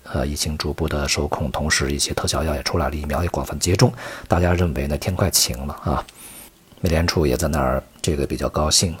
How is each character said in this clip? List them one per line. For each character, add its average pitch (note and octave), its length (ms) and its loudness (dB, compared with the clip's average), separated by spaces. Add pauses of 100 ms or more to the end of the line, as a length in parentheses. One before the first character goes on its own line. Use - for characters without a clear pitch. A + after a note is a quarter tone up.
呃， C#2+ 240 -2
疫 D2 80 -2
情 D2+ 220 -2
逐 D2 160 -2
步 D#2+ 120 -2
的 D2 220 -2
受 - 200 0
控， - 240 -2
同 D2 200 -2
时 C#2 220 0
一 C#2+ 40 0
些 - 160 -2
特 - 140 -2
效 - 160 0
药 D#2+ 100 0
也 D2 100 -4
出 - 140 -2
来 C#2 120 2
了， D2 60 -4
疫 D2+ 100 -4
苗 D2 180 0
也 E2+ 60 0
广 C#2 160 -2
泛 - 120 -6
接 F2 200 2
种， B2 140 6 (360)
大 F2 140 4
家 F2 120 4
认 F2 200 2
为 C#2 140 -2
呢 D2+ 100 0
天 F#2+ 180 -2
快 F#2 140 2
晴 - 360 0
了 C#2+ 80 -6 (120)
啊。 - 200 0 (800)
美 F#2 60 2
联 D#2+ 160 4
储 E2+ 220 2
也 B1 100 2
在 D#2+ 100 0
那 D#2 120 0
儿 C2 240 0 (180)
这 D#2 140 0
个 C#2 100 0
比 D#2+ 100 -2
较 D2 140 -2
高 D2+ 200 0
兴 E2+ 320 2